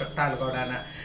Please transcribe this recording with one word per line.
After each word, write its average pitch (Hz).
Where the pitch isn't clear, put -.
చుట్టాలు 143
కూడా. 127